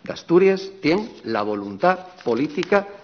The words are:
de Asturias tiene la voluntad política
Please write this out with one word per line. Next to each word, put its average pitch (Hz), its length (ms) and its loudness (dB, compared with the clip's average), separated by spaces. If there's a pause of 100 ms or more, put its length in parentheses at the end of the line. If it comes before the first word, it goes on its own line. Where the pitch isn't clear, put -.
de - 100 -10
Asturias 190 580 2 (120)
tiene 190 260 0 (160)
la 113 160 -4
voluntad 104 580 0 (240)
política 156 640 0 (160)